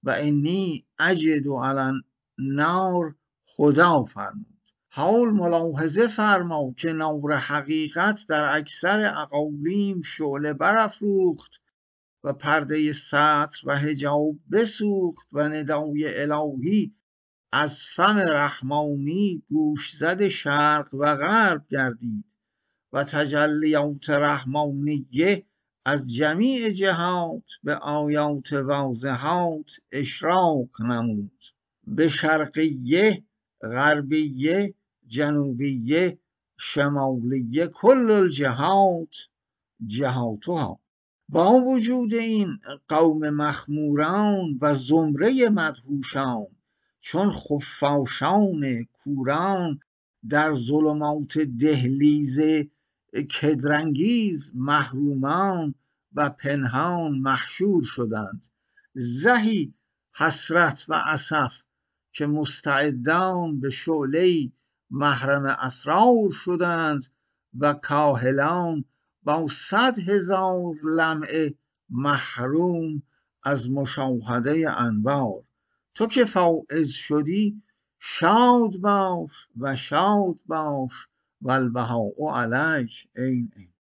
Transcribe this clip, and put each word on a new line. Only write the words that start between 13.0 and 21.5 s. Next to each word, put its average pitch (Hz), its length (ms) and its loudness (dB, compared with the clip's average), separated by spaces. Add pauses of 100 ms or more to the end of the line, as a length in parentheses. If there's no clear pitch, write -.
و 139 120 -2
حجاب 147 580 -2 (160)
بسوخت 202 800 -2
و 147 180 -2
ندای 151 720 -4
الهی 151 760 -2 (560)
از 147 320 -2
فم 202 340 2
رحمانی 151 1300 0
گوشزد 156 800 0
شرق 147 680 0
و 147 220 2
غرب 175 540 2